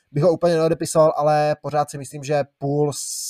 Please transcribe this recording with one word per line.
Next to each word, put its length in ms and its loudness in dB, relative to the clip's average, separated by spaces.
bych 120 0
ho 100 6
úplně 200 2
neodepisoval, 640 2
ale 440 2
pořád 280 -4
si 80 -14
myslím, 260 -14
že 200 -2
Pouls 400 -2